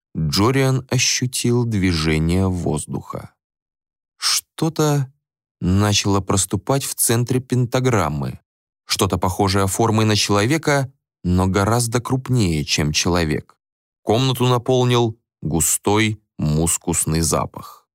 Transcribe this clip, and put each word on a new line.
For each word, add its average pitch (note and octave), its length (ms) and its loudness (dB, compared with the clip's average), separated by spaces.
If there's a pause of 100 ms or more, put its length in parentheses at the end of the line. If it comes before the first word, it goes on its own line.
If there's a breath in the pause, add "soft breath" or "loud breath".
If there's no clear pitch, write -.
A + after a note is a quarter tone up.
(180)
Джориан C3 720 0
ощутил B2 760 0
движение F2 800 2
воздуха. - 880 -6 (840)
Что-то D3+ 960 -2 (460)
начало G2+ 600 2
проступать G2 640 -2
в - 120 -8
центре B2 440 0
пентаграммы. A2+ 1000 -2 (460)
Что-то F#2 320 -2
похожее G2 500 0
формой A2 380 0
на G#2+ 100 2
человека, C3+ 760 0 (320)
но F#2 220 2
гораздо A2 560 0
крупнее, A#2 640 0
чем D2+ 260 0
человек. E2+ 640 -2 (460)
Комнату B2+ 460 0
наполнил B2 720 2 (240)
густой G2+ 760 0 (200)
мускусный D#2+ 840 -2
запах. - 720 -6